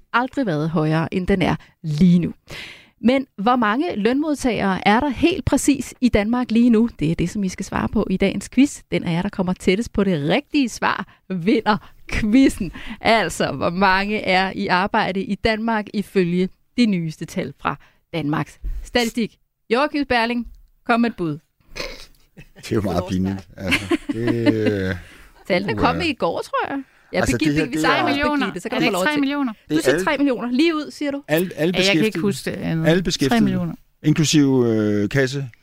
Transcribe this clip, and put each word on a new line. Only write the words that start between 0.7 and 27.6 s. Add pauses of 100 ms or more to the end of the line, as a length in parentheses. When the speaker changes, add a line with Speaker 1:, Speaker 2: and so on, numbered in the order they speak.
Speaker 1:
end
den
er (280)
lige
nu. (680)
Men (100)
hvor
mange
lønmodtagere
er
der
helt
præcis
i
Danmark
lige
nu? (100)
Det
er
det,
som
I
skal
svare
på
i
dagens
quiz. (100)
Den
af
jer,
der
kommer
tættest
på
det
rigtige
svar, (120)
vinder (340)
quizzen. (300)
Altså,
hvor
mange
er
i
arbejde
i
Danmark
ifølge (280)
de
nyeste
tal
fra (340)
Danmarks (240)
Statistik? (320)
Joachim
Sperling, (380)
kom
med
et
bud. (1200)
Speaker 2:
Det
er
jo
meget
pinligt.
Altså, (160)
det,
øh, (520)
Speaker 1:
Tallene
Speaker 2:
uh,
Speaker 1:
kom
i
går,
tror
jeg. (300)
Ja,
Speaker 2:
altså,
Speaker 1:
Birgitte,
Speaker 2:
det